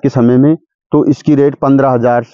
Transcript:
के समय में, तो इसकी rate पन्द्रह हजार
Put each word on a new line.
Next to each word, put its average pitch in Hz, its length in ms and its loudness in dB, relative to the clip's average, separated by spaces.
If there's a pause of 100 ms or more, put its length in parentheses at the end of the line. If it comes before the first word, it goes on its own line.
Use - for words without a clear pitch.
के 135 60 0
समय 123 280 0
में, 147 180 2 (360)
तो 147 140 0
इसकी 151 300 -2
rate 139 200 0
पन्द्रह 135 340 0
हजार 120 440 0